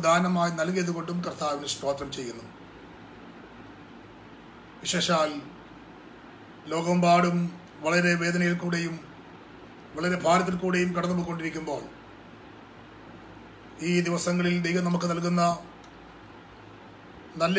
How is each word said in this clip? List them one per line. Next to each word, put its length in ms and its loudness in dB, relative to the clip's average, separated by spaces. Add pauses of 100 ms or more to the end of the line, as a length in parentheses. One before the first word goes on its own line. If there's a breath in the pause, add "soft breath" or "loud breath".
ദാനമായി 540 4
നൽകിയത് 380 0
കൊണ്ടും 280 -4
കർത്താവിന് 480 -2
സ്തോത്രം 440 -4
ചെയ്യുന്നു. 280 -8 (2500)
വിശേഷാൽ 500 2 (1400)
ലോകമെമ്പാടും 640 6 (480)
വളരെ 260 6 (100)
വേദനയിൽ 400 2
കൂടെയും 320 -2 (1000)
വളരെ 300 0
ഭാരത്തിൽ 360 4
കൂടെയും 320 2
കടന്നു 220 2
പോയിക്കൊണ്ടിരിക്കുമ്പോൾ 680 -4 (2000)
ഈ 40 4 (160)
ദിവസങ്ങളിൽ 460 2 (140)
ദൈവം 200 2
നമുക്ക് 240 2
നൽകുന്ന 300 2 (2000)
നല്ല 180 4